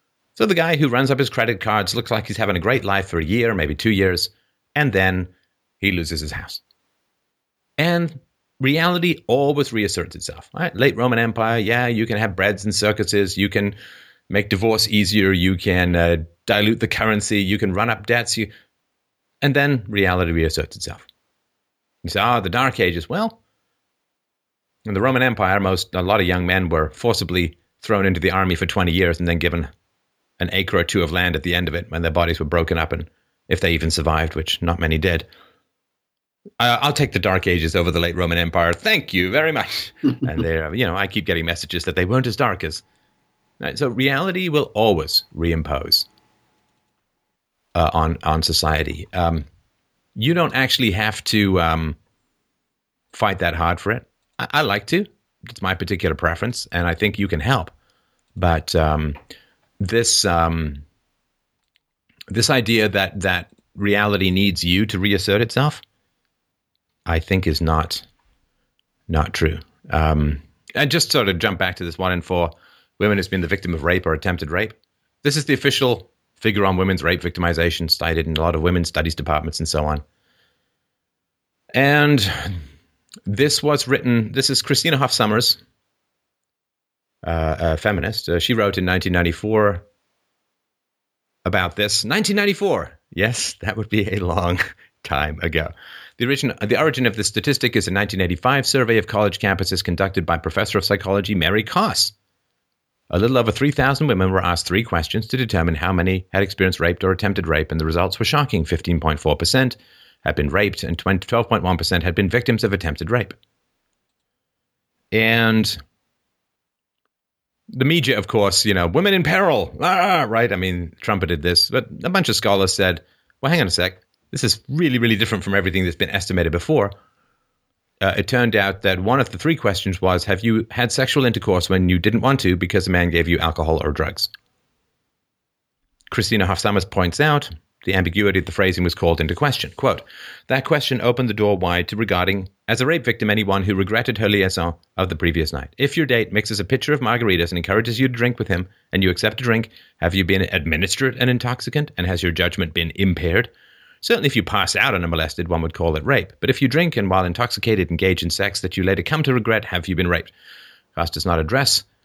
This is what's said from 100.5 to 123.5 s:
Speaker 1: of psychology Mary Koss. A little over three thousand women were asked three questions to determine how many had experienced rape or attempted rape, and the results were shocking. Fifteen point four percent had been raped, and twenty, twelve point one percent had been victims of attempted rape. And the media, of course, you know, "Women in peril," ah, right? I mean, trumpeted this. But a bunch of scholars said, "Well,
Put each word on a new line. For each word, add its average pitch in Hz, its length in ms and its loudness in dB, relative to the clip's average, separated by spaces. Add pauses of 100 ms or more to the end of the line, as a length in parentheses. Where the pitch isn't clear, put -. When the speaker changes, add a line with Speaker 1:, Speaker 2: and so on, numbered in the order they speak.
Speaker 1:
of - 60 0
psychology 98 500 -2
Mary 95 300 2
Koss. - 480 -2 (1000)
A 87 80 0
little 123 200 4
over 113 140 2
three 139 180 2
thousand 139 380 0
women 95 220 2
were 92 140 2
asked 87 220 -2
three 95 160 2
questions 95 460 -2
to - 80 -2
determine 92 380 0
how 87 180 -2
many 92 400 0
had 95 100 0
experienced 92 380 0
rape 85 240 0
or 95 80 2
attempted 98 340 -2
rape, 78 240 0
and 80 100 -2
the 78 60 -2
results 87 320 0
were 113 60 -2
shocking. 127 400 0
Fifteen 85 360 -2
point 78 200 0
four 73 160 2
percent 127 400 2 (440)
had - 140 -2
been 73 140 0
raped, 95 340 0
and - 160 -4
twenty, 95 280 0
twelve 117 220 0
point 107 140 0
one 90 140 2
percent 90 260 0
had 87 120 0
been 98 140 2
victims 117 360 0
of 101 80 0
attempted 82 380 -4
rape. 117 240 -2 (1800)
And 113 640 4 (2000)
the 131 120 0
media, 135 340 2
of 101 80 -2
course, 101 380 2
you 104 100 2
know, 87 120 4
"Women 175 280 2
in 185 80 2
peril," 160 580 2
ah, 180 480 2
right? 113 240 2
I 98 40 0
mean, 90 440 -4
trumpeted 87 420 0
this. 87 280 2
But - 180 -2 (160)
a - 60 -2
bunch 185 180 2
of 110 80 0
scholars 98 380 2
said, 92 280 0 (380)
"Well, 135 100 -2